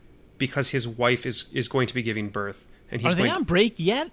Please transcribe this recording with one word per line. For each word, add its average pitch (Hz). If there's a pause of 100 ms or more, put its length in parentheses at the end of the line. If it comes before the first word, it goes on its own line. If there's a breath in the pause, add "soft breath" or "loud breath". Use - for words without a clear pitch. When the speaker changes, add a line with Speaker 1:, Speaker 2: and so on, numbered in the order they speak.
(380)
Speaker 1:
because 135
his 120
wife 120
is, -
is 131
going 127
to -
be 127
giving 107
birth. 101 (240 soft breath)
And -
he's 143
Speaker 2:
Are -
they 175
Speaker 1:
going 247
Speaker 2:
on 349
break 196
yet? 226